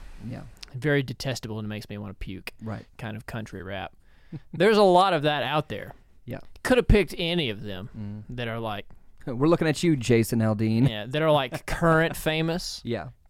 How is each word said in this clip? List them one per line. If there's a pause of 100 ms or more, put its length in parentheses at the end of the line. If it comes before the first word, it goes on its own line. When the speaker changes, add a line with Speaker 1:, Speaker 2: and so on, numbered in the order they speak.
(280)
Speaker 1:
Yeah. (320)
Speaker 2:
very
detestable
and
makes
me
wanna
puke
Speaker 1:
Right. (140)
Speaker 2:
kind
of
country
rap. (300)
<laughs>
There's
a
lot
of
that
out
there. (300)
Speaker 1:
Yeah. (240)
Speaker 2:
Coulda
picked
any
of
them
Speaker 1:
Mm.
Speaker 2:
that
are
like (220)
Speaker 1:
<laughs>
We're
looking
at
you,
Jason
Aldean.
Speaker 2:
Yeah,
that
are,
like,
Speaker 1:
<laughs>
Speaker 2:
current
famous.
Speaker 1:
Yeah. (220)